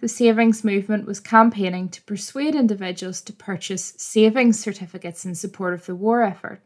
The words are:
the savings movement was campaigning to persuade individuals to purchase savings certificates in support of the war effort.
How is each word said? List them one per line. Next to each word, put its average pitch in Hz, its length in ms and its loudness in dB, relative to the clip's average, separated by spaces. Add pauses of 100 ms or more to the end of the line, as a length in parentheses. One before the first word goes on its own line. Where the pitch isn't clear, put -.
the 233 80 -4
savings 226 560 4
movement 202 420 0
was 202 140 -8
campaigning 202 720 4
to - 100 -18
persuade 277 540 -4
individuals 190 680 -2
to - 100 -16
purchase - 640 -8
savings 220 640 4
certificates 180 640 -10
in 180 100 -8
support 185 400 -6
of 175 120 -10
the 185 100 -8
war 226 280 2
effort. 196 420 -6